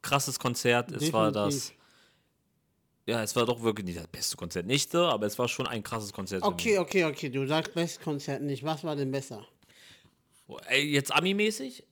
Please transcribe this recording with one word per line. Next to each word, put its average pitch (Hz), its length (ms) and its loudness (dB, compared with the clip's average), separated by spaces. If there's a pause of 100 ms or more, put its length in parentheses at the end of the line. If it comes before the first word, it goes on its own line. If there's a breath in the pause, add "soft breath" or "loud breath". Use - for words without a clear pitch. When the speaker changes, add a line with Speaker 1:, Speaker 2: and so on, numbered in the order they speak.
Speaker 1:
krasses 139 400 0
Konzert. 120 500 2
Es 156 220 0
war 110 180 4
das 104 240 2
Speaker 2:
Definitiv. - 240 -6 (1300 soft breath)
Speaker 1:
Ja, 113 160 0
es 104 140 -4
war 120 100 6
doch 120 160 0
wirklich 107 220 2
nicht 87 140 -6
das 82 100 -10
beste - 280 -4
Konzert. 87 300 -4
Nicht 139 260 2
so, 170 140 4
aber 107 200 2
es 101 120 -2
war 123 100 2
schon 123 200 -2
ein 113 140 -4
krasses 104 300 -6
Konzert 95 300 -4
für 202 60 4
Speaker 2:
Okay, 175 220 -2
Speaker 1:
mich. 202 100 4
Speaker 2:
okay, 180 240 2
okay. 151 260 -4
Du 135 160 -2
sagst 156 280 0
bestes 170 260 -2
Konzert 143 420 -4
nicht. 139 220 -4
Was 151 200 -4
war 156 120 -2
denn 135 160 -2
besser? 131 320 -6 (1000 loud breath)
Speaker 1:
Boah, - 220 -14
ey, 139 200 4
jetzt 139 240 2
Ami-mäßig? 208 800 2